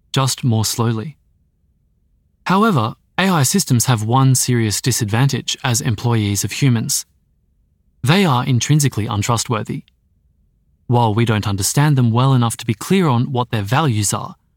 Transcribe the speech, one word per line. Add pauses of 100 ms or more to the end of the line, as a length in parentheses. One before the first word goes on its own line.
(120)
just
more
slowly. (1300)
However, (240)
A
I
systems
have
one
serious
disadvantage
as
employees
of
humans. (960)
They
are
intrinsically
untrustworthy. (1040)
While
we
don't
understand
them
well
enough
to
be
clear
on
what
their
values
are (220)